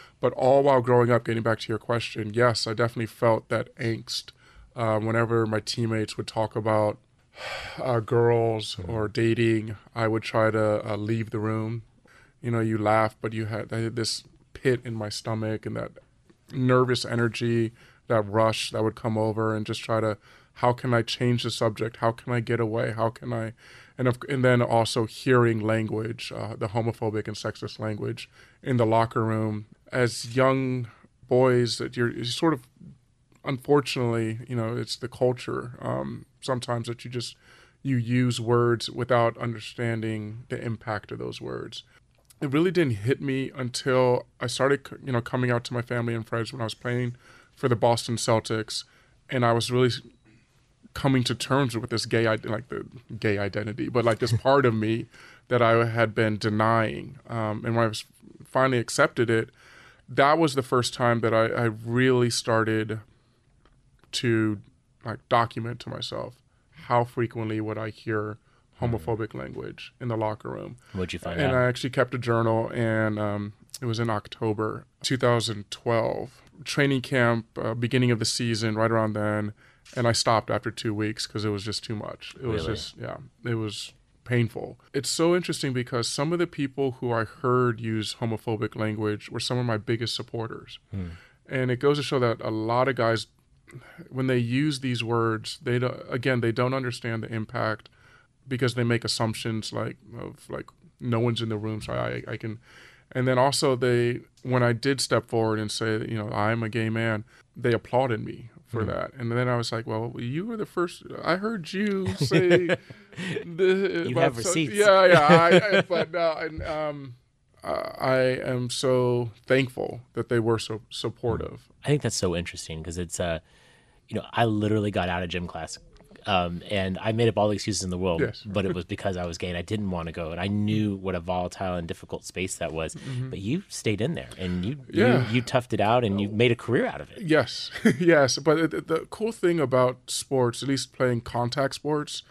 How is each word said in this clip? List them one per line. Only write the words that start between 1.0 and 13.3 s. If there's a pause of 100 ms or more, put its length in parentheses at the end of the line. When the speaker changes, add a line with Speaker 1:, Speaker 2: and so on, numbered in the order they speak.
Speaker 1:
up,
getting
back
to
your
question,
yes,
I
definitely
felt
that
angst. (440)
Uh,
whenever
my
teammates
would
talk
about, (420)
<sighs>
uh,
girls
Speaker 2:
Mm-hmm.
Speaker 1:
or
dating, (180)
I
would
try
to,
uh,
leave
the
room. (580)
You
know,
you
laugh,
but